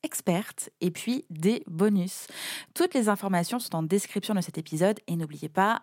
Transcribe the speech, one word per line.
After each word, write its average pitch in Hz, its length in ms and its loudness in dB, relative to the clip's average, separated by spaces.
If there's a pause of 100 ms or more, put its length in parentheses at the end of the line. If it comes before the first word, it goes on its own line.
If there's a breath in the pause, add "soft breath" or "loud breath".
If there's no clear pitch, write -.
expertes, - 640 -2 (100)
et 175 120 2
puis 240 400 -4
des 175 360 0
bonus. 185 600 2 (480 loud breath)
Toutes 349 180 2
les 226 160 4
informations 196 500 2
sont - 160 -6
en 160 80 0
description 202 520 0
de 180 60 2
cet - 160 -6
épisode 170 500 2
et 170 80 -2
n'oubliez 151 340 -6
pas 196 340 2